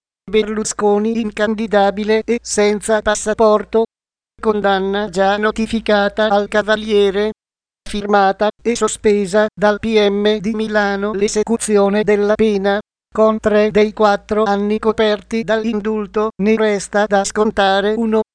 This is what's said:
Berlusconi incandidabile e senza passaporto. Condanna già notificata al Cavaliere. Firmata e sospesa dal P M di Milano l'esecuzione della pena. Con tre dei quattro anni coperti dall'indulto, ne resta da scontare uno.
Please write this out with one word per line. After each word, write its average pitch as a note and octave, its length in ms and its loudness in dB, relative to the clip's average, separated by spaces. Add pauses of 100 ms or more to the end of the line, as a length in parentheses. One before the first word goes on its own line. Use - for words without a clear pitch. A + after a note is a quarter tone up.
(280)
Berlusconi G#3+ 920 0
incandidabile G#3 1040 -2
e A#3 160 -2
senza G#3 640 0
passaporto. G#3+ 840 0 (560)
Condanna G3 680 -2
già G3 280 0
notificata G#3+ 920 0
al G3+ 180 0
Cavaliere. G#3 880 0 (540)
Firmata G3+ 640 0 (100)
e A#3 160 -2
sospesa G#3 760 0
dal G#3 240 0
P A3 220 0 (100)
M G#3 300 0
di G#3+ 160 -4
Milano G3+ 580 -2
l'esecuzione G#3 920 0
della G#3 300 2
pena. G3+ 460 0 (340)
Con A3 260 2
tre G#3+ 300 2
dei G#3 240 2
quattro G#3 520 0
anni G#3 340 0
coperti G#3+ 640 -2
dall'indulto, G#3+ 880 -2 (120)
ne A3 140 4
resta G#3 500 0
da G3 180 0
scontare G3+ 720 0
uno. A3 260 0 (140)